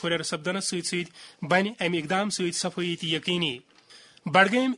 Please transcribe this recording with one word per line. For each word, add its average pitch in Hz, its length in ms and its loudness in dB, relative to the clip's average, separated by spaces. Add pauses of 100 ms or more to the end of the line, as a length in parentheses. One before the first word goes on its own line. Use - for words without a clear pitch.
ہُرٮ۪ر 165 180 0
سپدنس 175 420 -4
سۭتۍ 180 180 -4
سۭتۍ - 680 -8
بنہِ 190 300 4
امہِ 170 240 0
اقدام 190 280 0
سۭتۍ 175 220 -2
صفٲیی 175 440 -4
تہِ 160 180 -4
یقینی۔ 160 440 -2 (680)
بڈگٲمۍ 196 520 6